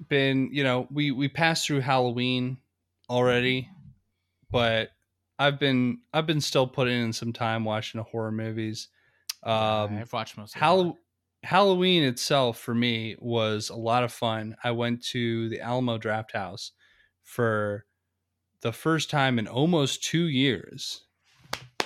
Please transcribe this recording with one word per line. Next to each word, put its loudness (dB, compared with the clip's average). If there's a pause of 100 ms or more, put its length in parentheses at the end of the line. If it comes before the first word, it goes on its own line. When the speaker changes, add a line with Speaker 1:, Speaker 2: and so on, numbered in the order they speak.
Speaker 1:
been, 2
you 0
know, 2
we, 0
we 0
passed 0
through 0
Halloween 0 (500)
already, 2 (840)
but 2 (480)
I've 4
been, 2 (120)
I've 0
been 0
still 2
putting 0
in -2
some -4
time -2
watching -4
the -8
horror -6
movies. -6 (640)
Speaker 2:
Yeah, 2
Speaker 1:
Um, -4
Speaker 2:
I've -12
watched -8
most -16
of -4
Speaker 1:
Hall-, 4
Speaker 2:
them. -20 (440)
Speaker 1:
Halloween 4
itself 2
for -4
me 0
was 0
a -12
lot 0
of -4
fun. -4
I 0
went -2
to -2
the -8
Alamo -2
Drafthouse -6 (520)
for -2 (760)
the -4
first -2
time 2
in -4
almost 0
two 0
years, -2 (800)